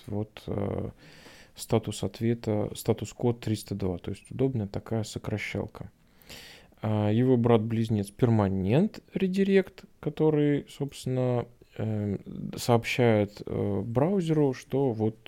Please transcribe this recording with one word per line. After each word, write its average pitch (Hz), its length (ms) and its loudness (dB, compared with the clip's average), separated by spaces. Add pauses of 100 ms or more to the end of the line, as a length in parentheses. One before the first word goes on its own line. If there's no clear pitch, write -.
вот, 104 400 -8
э, 95 440 -4 (640)
статус - 480 -2
ответа, 110 720 -2
статус-код - 680 -2
триста 110 340 -4
два. 92 240 -2
То - 140 -8
есть - 180 -14
удобная 123 360 -2
такая 107 380 -4
сокращалка. - 840 -8 (880)
А, 107 300 0
его 123 260 4
брат-близнец 113 720 2
перманент 110 920 2 (100)
редирект, 190 720 0 (160)
который, 147 720 2
собственно, 127 760 -2 (300)
эм, 107 440 -2 (360)
сообщает, 113 880 2
э, 101 380 -2
браузеру, 151 680 2
что 131 400 -2
вот 110 240 -2 (120)